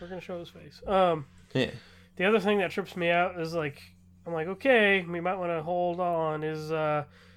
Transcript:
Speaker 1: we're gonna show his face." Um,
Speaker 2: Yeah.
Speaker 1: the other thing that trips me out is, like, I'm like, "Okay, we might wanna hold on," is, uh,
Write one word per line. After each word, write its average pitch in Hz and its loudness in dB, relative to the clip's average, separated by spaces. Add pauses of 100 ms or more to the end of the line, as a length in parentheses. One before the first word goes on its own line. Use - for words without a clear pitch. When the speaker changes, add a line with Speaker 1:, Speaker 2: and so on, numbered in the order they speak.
Speaker 1:
we're 175 -14
gonna 180 -12
show 175 -10
his 170 -14
face." - -20
Um, 180 4 (280)
Speaker 2:
Yeah. 131 0 (460)
Speaker 1:
the - 0
other 226 4
thing 208 2
that 175 0
trips 185 -8
me 175 0
out 180 0
is, 165 -4
like, 151 -4 (460)
I'm 170 -8
like, 160 -4
"Okay, 196 4
we 175 -4
might 180 -2
wanna 170 -2
hold 175 -2
on," 160 0
is, 156 -4
uh, 151 0 (320)